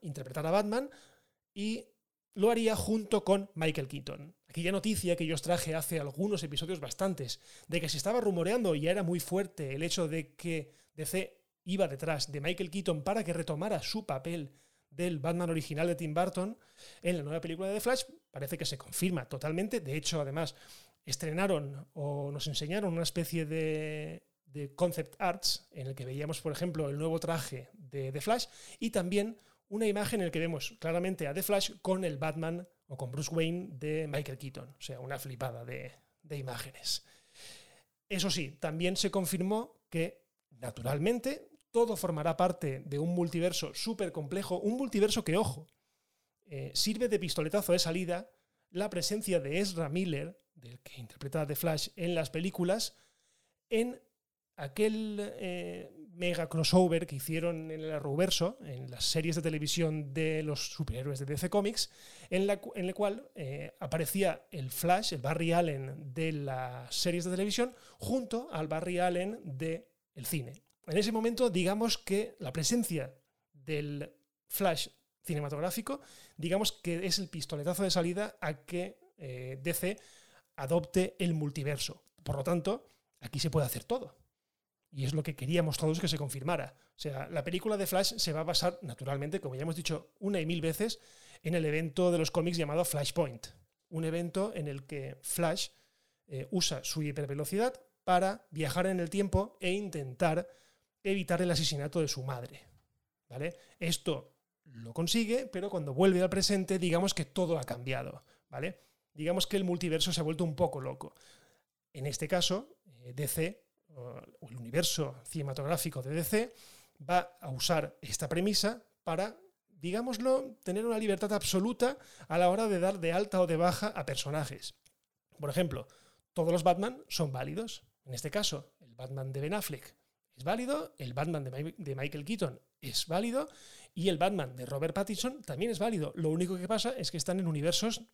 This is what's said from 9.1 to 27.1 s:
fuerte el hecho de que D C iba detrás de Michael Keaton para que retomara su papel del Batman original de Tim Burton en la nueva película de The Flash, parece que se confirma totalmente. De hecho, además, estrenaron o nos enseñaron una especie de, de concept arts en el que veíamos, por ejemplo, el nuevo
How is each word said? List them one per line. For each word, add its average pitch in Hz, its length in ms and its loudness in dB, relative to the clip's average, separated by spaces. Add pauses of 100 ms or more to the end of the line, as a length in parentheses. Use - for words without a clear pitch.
fuerte 180 540 -2
el 147 80 -2
hecho 165 260 0
de 156 260 -4
que 165 360 -4 (240)
D 151 120 -6
C - 340 -2 (240)
iba 185 240 2
detrás 139 440 -2
de 143 80 -4
Michael 175 300 -2
Keaton 170 320 0
para 202 200 2
que 165 100 -2
retomara 165 500 -2
su 214 240 -4
papel 147 460 -4 (360)
del 165 320 -2
Batman 170 300 0
original 160 360 0
de 175 80 2
Tim 160 200 -2
Burton 185 440 0 (420)
en 180 160 2
la 156 60 -2
nueva 151 180 -4
película 170 280 -4
de 196 60 0
The 214 60 0
Flash, 254 220 2 (280)
parece 143 280 -6
que 160 60 -4
se 139 120 -2
confirma 175 520 -2
totalmente. 170 520 -2
De 139 160 -4
hecho, 156 240 -2
además, 147 360 -2 (480)
estrenaron 151 880 0
o 143 400 -4
nos 143 160 -4
enseñaron 165 460 0
una 170 100 0
especie 165 420 0
de, 156 800 -4 (200)
de 139 280 -8
concept 170 460 0
arts - 500 0
en 131 160 -10
el 135 80 -6
que 131 100 -8
veíamos, 147 360 -4
por 160 100 -2
ejemplo, 156 380 -2
el 143 100 -4
nuevo 160 220 0